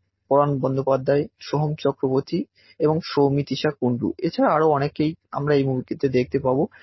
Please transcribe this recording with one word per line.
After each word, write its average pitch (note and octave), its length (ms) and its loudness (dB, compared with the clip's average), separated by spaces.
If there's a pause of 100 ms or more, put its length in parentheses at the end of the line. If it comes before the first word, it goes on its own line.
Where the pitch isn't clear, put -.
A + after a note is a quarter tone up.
(320)
পরাণ C#3+ 280 4
বন্দ্যোপাধ্যায়, C3+ 640 0 (160)
সোহম D3+ 360 -2
চক্রবর্তী C#3 640 -2 (400)
এবং D#3 240 2
সৌমিতিশা C#3+ 680 0
কুণ্ডু। B2 460 -2
এছাড়া A#3+ 360 0
আরো D#3 160 2
অনেকেই D3+ 420 0 (200)
আমরা C#3+ 240 0
এই C#3 80 4
মুভিটিতে C3+ 460 -2
দেখতে B2+ 300 0
পাবো। C3 240 0 (200)